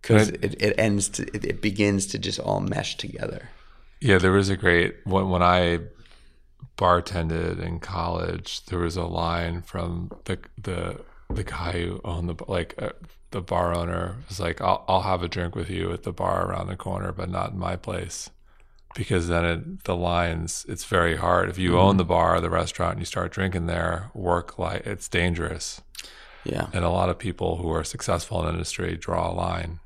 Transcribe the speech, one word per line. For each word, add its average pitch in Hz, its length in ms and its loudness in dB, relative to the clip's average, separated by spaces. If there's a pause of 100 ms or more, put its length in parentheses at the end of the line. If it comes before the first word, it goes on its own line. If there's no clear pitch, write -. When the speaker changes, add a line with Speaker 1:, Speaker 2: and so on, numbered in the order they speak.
Speaker 1:
'Cause 110 300 6
Speaker 2:
Right. - 120 -8
Speaker 1:
it, 101 180 -2
it 104 180 2
ends 104 300 2
to, - 140 -4 (120)
it, - 100 -4
it - 160 -4
begins 101 460 2
to 104 100 -6
just 95 220 -4
all 98 200 0
mesh 95 380 -4
together. - 520 -8 (520)
Speaker 2:
Yeah, 104 160 8
there 92 140 6
was 98 180 6
a 95 80 2
great, 90 380 6 (100)
when, 95 240 2
when 90 140 4
I 87 380 6 (960)
bartended 87 840 2
in 85 180 -4
college, 85 880 -4
there 90 140 -4
was 85 180 0
a 87 60 -2
line 85 580 -2
from 87 500 -6 (140)
the, 92 120 -2 (240)
the, 87 380 -6 (300)
the 101 140 -2
guy 85 280 -6
who 90 320 -4
owned 85 240 -4
the 85 60 -4
b-, 78 160 -10
like, 87 280 -4
uh, - 120 -6 (420)
the 95 100 -6
bar 87 320 0
owner 87 440 -2 (100)
was 92 140 -12
like, 85 180 -2
"I'll, 95 280 2
I'll 95 160 4
have 92 200 0
a 85 60 -2
drink 87 260 -4
with 95 140 -6
you 90 240 -4
at 90 100 -8
the 95 80 -6
bar 92 380 0
around 92 180 -4
the 95 80 -6
corner, 92 380 -6
but 90 160 -6
not 92 220 -2
in 95 80 -8
my 90 180 -2
place." 90 520 -8 (640)
Because 90 360 0
then 85 160 2
it, 85 400 -4
the 92 100 0
lines, 85 720 0
it's - 160 -8
very 85 320 4
hard. 90 340 4
If 92 80 -6
you 92 140 2
Speaker 1:
Mm-hmm. 87 80 6
Speaker 2:
own 98 180 8
the 90 80 4
bar, 85 360 4
the 85 80 -2
restaurant, 85 440 0
and 101 60 -6
you 92 60 -6
start 90 260 -4
drinking 92 360 -2
there, 85 460 -2
work, 87 460 0
like, - 260 -4
it's 98 220 -8
dangerous. 85 720 -2 (640)
Speaker 1:
Yeah. - 300 -4
Speaker 2:
And 87 100 0
a 87 60 2
lot 90 200 2
of 85 80 -2
people 87 400 -2
who 85 140 -2
are 80 140 0
successful - 560 -4
in 80 60 0
the 80 60 -2
industry 85 440 -4
draw 87 340 -2
a - 20 -4
line. 87 520 -4